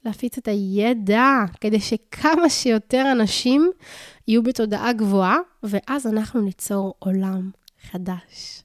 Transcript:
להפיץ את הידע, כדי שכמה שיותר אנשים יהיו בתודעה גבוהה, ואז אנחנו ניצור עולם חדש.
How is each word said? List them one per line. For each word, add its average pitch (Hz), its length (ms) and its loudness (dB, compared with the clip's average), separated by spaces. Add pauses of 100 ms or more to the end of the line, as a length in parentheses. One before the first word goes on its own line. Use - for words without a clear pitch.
להפיץ 240 340 -6
את 233 100 -8
הידע, 208 800 2 (300)
כדי 214 200 2
שכמה 311 680 2
שיותר 254 640 0
אנשים 254 580 2 (580)
יהיו 226 140 4
בתודעה 226 500 -2
גבוהה, 196 460 2 (240)
ואז 240 440 -4
אנחנו 220 340 -2
ניצור 196 580 -4
עולם 190 520 -2 (400)
חדש. - 760 -12